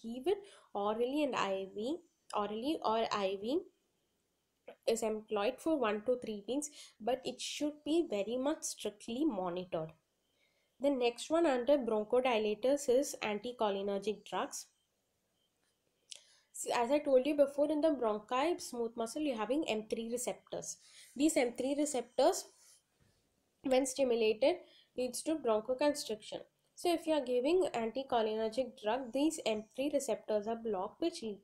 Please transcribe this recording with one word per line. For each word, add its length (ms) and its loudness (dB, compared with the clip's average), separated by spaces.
give 240 -6
it 120 2
orally 480 0
and 140 0
I 380 -2
V, 240 -4
orally 480 -2
or 300 2
I 280 0
V 200 0
is 160 0
employed 560 -2
for 200 0
one 240 0
to 180 0
three 260 -8
weeks, 220 -2
but 240 -2
it 160 -8
should 320 -4
be 240 2
very 280 -2
much 260 -2
strictly 600 -6
monitored. 680 -2
The 100 4
next 400 0
one 160 4
under 320 4
bronchodilators 1120 2
is 340 4
anticholinergic 1040 -2
drugs. 420 -6
So 220 -10
as 180 2
I 80 4
told 260 4
you 100 0
before, 360 4
in 80 0
the 80 4
bronchi, 720 0
smooth 360 -6
muscle, 260 -4
you're 140 -2
having 320 0
M 220 -2
three 200 -4
receptors. 640 -6
These 200 2
M 220 2
three 180 0
receptors, 680 2
when 200 4
stimulated, 720 2
leads 280 -4
to 120 0
bronchoconstriction. 1040 0
So 160 2
if 140 0
you 80 2
are 100 0
giving 500 4
anticholinergic 1080 0
drug, 320 -2
these 320 2
M 200 0
three 180 0
receptors 540 0
are 100 -2
blocked, 440 -4
which 220 -2
lead 220 -6